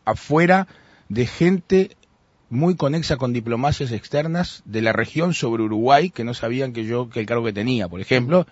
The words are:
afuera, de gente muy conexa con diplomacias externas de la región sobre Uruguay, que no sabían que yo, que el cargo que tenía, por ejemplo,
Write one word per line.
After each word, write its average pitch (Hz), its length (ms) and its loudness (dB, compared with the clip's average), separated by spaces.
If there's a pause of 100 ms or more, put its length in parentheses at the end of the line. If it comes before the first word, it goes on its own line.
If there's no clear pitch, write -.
afuera, 170 600 2 (440)
de 113 160 0
gente 190 640 2 (580)
muy 156 280 0
conexa 151 400 -2
con 123 160 -2
diplomacias 120 600 -2
externas 160 720 -4
de 110 160 -4
la 113 100 2
región 151 400 0
sobre 113 300 -2
Uruguay, 127 480 4
que 120 140 -8
no 120 100 -6
sabían 123 400 -4
que 113 100 -6
yo, 120 240 -4
que 113 120 -6
el 107 60 -2
cargo 117 180 -2
que 110 100 -2
tenía, 107 340 -2
por 87 120 -10
ejemplo, 131 520 2